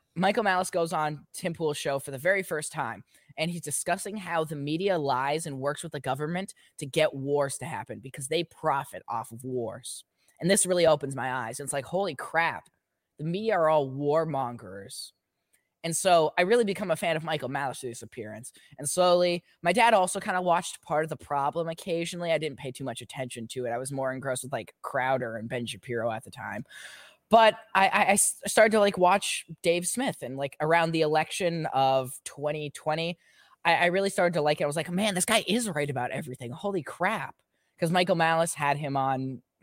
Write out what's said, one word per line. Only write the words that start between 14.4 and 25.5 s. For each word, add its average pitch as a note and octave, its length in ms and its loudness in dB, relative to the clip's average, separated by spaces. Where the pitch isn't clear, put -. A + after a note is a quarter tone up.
And E3 120 -2
so E3+ 400 6
I F3+ 60 4
really A3+ 220 4
become G3 260 -2
a D#3 60 0
fan E3 200 0
of D3+ 60 -6
Michael D3+ 260 -4
Malice C#3 320 -4
through B2 100 -8
this A#2 120 -12
appearance. G#2+ 500 -14
And C#3+ 100 -6
slowly, F3 540 4
my F3 100 4
dad A#3 200 6
also G3 260 4
kinda F#3 220 -2
watched F3+ 400 0
Part D#3 240 0
of D#3 40 -8
the D3+ 80 -6
Problem D3+ 520 -2
occasionally. E3+ 640 -4
I D#3+ 80 2
didn't D3 200 -6
pay C3 120 -8
too C3+ 140 -10
much A#2+ 160 -8
attention B2 480 -10
to B2 160 -6
it. A#2 60 -4
I A#2+ 80 -4
was C3+ 120 -6
more C3+ 220 -4
engrossed C3 300 -4
with, C3 100 -10
like, A2+ 300 -8
Crowder B2+ 540 -2
and A2+ 120 -8
Ben B2 180 -4